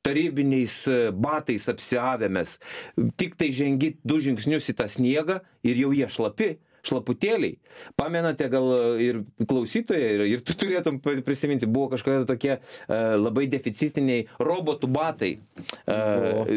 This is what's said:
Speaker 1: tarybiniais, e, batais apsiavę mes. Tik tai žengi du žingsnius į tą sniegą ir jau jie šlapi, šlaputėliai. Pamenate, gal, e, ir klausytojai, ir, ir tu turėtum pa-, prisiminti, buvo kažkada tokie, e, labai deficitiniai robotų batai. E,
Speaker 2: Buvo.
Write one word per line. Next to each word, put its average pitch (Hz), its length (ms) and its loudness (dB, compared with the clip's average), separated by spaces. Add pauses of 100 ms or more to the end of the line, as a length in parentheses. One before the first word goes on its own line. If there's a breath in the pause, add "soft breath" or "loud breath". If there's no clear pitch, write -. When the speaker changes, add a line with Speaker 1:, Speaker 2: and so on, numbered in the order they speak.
Speaker 1:
tarybiniais, 139 840 0
e, 120 240 2
batais 131 560 -2
apsiavę 120 640 -2
mes. 92 300 -4 (580 loud breath)
Tik - 180 -2
tai 156 160 0
žengi 139 480 0
du 143 160 0
žingsnius 139 540 0
į 113 60 -2
tą 110 120 -2
sniegą 151 540 0 (220 soft breath)
ir 120 120 4
jau 135 160 2
jie 139 160 2
šlapi, 113 500 -2 (260 soft breath)
šlaputėliai. 131 720 0 (400 loud breath)
Pamenate, 156 520 0
gal, 131 220 2
e, 120 340 2
ir 117 200 0 (160)
klausytojai, 131 720 0
ir, 104 140 2
ir 117 140 0
tu 170 120 -4
turėtum 175 480 0
pa-, 143 220 -2
prisiminti, 143 420 0
buvo 123 240 0
kažkada 131 380 0
tokie, 131 320 0
e, - 400 -4 (160)
labai 113 340 2
deficitiniai 123 840 0
robotų 151 520 -2
batai. 139 440 0
E, - 80 -8 (480 loud breath)
Speaker 2:
Buvo. 104 580 0 (120)